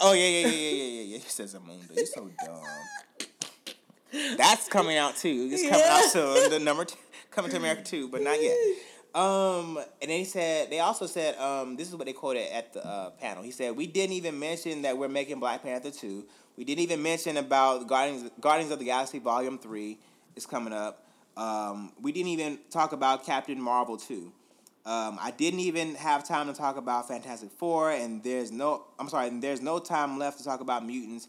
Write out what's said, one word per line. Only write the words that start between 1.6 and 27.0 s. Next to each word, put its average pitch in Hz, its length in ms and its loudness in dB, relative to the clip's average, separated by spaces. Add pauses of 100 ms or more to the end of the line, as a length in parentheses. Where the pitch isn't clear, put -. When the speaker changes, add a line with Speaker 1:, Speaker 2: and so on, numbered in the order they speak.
Speaker 1:
You're 466 80 2
so - 240 -8 (160)
dumb. - 1900 -10
That's 175 320 6
coming 160 280 4
out 147 200 2
too. 131 360 0
It's 359 100 0
coming - 240 6
out - 160 10
Speaker 2:
Yeah. 440 60 8
Speaker 1:
soon. 494 420 6
The 156 80 4
number 151 260 2
two, - 120 -10 (340)
coming 175 220 -2
to 185 40 0
America 165 260 0
two, 139 260 -6
but 127 140 -4
not 143 200 2
yet. 494 200 4
Speaker 2:
<laughs> 440 40 4 (460)
Speaker 1:
Um, 185 640 2 (240)
and 143 80 -4
then 165 120 0
he 190 40 -2
said, 165 460 0
they 156 80 0
also 196 280 4
said, 156 320 0
um, 135 360 -2
this 160 140 -6
is 175 80 -10
what 135 100 -6
they 131 60 -2
quoted 127 420 -2
at - 180 -6
the, - 140 -8
uh, 95 240 -6
panel. 98 320 -8
He 120 80 -10
said, 120 260 -4
"We 160 120 -2
didn't 190 240 0
even 170 260 -4
mention 160 440 -4
that 135 140 0
we're 139 120 -2
making 139 320 -4
Black 123 240 -2
Panther 127 260 -6
two. 101 360 -10 (300)
We 123 60 -12
didn't 143 200 -2
even 165 200 0
mention 160 340 -2
about 131 520 4
Guardians, 131 420 0 (100)
Guardians 151 300 4
of 147 80 -4
the 131 60 -8
Galaxy 131 340 -2
Volume 127 400 -2
three 107 400 -10 (380)
is - 100 -12
coming 117 260 -6
up. 104 360 -8 (280)
Um, 104 640 -6
we 143 120 -2
didn't 180 160 -2
even 156 320 -4 (100)
talk 156 220 0
about 135 340 2
Captain 135 340 -4
Marvel 123 360 0
two. 90 360 -12 (540)
Um, 110 340 -4
I 120 160 -6
didn't 175 220 0
even 165 380 -2
have 143 260 2
time 147 240 -2
to 143 60 -4
talk 135 240 -2
about 123 320 -2